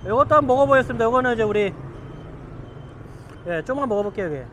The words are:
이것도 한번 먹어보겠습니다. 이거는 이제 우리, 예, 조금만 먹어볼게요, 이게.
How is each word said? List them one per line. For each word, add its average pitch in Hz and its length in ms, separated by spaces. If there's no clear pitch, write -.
이것도 277 300
한번 285 120
먹어보겠습니다. 254 600
이거는 254 260
이제 226 100
우리, 208 300
예, 165 160
조금만 269 260
먹어볼게요, 202 380
이게. 135 260